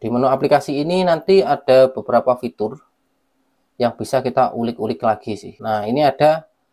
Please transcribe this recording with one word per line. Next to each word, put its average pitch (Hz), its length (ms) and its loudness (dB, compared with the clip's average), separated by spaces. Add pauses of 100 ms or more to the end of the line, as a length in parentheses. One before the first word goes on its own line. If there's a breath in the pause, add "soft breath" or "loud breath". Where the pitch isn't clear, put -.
di 117 80 -8
menu 123 200 0
aplikasi 139 520 0
ini 180 240 -2
nanti 175 400 2
ada 131 480 4
beberapa 120 480 0
fitur 139 400 -6 (960)
yang 120 160 -2
bisa 127 320 -4
kita 123 320 0
ulik-ulik 117 480 -6
lagi 107 320 -2
sih. 95 240 -20
Nah, 107 240 -4
ini 120 160 -2
ada 151 480 2 (240)